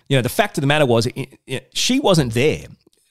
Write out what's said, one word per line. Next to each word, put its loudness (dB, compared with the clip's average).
you 0
know, 0
the -2
fact -2
of -2
the 0
matter 2
was, 2
it, -12
it, -10
she 0
wasn't 2
there. 0